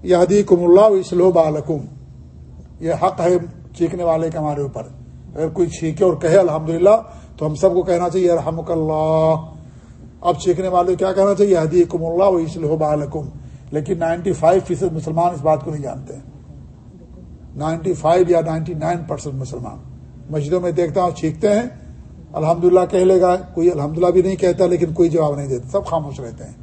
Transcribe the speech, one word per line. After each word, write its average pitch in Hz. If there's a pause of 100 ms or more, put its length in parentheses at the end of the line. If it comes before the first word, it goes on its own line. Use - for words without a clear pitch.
یہدیکم 180
اللہ 196
و 196
یصلح 185
بالکم۔ 156 (1000)
یہ 165
حق 185
ہے 175 (420)
سیکھنے 175
والے 160
کا 160
ہمارے 147
اوپر، 123 (520)
اگر 160
کوئی 170 (120)
سیکھے 160
اور 180
کہے 160
الحمدللہ 175 (340)
تو 151
ہم 151
سب 185
کو 185
کہنا 175
چاہیے 175
یرحمک 165
اللہ۔ 160 (840)
اب 175
سیکھنے 185
والے 180
کو 175
کیا 190
کہنا 196
چاہیے؟ 202
یہدیکم 170
اللہ 170
و 190
یصلح 160
بالکم۔ 151 (420)
لیکن 160
نائنٹی 170
فائیو 165
فیصد 180
مسلمان 160
اس 143
بات 151
کو 165
نہیں 147
جانتے 131
ہیں، - (1400)
نائنٹی 160
فائیو 175
یا 170
نائنٹی 160
نائن 160 (100)
پرسینٹ 147
مسلمان۔ 123 (540)
مسجدوں 156
میں 175
دیکھتا 165
ہوں - (100)
سیکھتے 160
ہیں 208 (680)
الحمدللہ 170 (100)
کہہ 196
لے 185
گا، 180 (180)
کوئی 175
الحمدللہ 156
بھی 175
نہیں 190
کہتا، 180
لیکن 170
کوئی 170
جواب 151
نہیں 143
دیتے، 123
سب 196
خاموش 143
رہتے 117
ہیں۔ 117 (100)